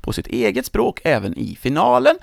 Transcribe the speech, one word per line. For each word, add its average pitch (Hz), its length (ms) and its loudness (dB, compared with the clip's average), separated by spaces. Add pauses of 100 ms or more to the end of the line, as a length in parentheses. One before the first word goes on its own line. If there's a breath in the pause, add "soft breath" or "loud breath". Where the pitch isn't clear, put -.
på - 120 -4
sitt - 140 -6
eget 226 380 -2
språk - 380 -2
även 107 340 -2
i - 180 -8
finalen, 247 680 2